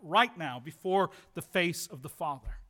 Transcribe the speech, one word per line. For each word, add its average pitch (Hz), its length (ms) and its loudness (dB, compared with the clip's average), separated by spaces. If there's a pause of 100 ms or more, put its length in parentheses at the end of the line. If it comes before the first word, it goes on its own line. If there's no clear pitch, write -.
right 208 360 4
now 131 220 -6
before 180 500 0 (260)
the 165 60 -6
face 175 460 -2
of 135 140 -16
the 147 80 -14
Father. 143 500 -8 (100)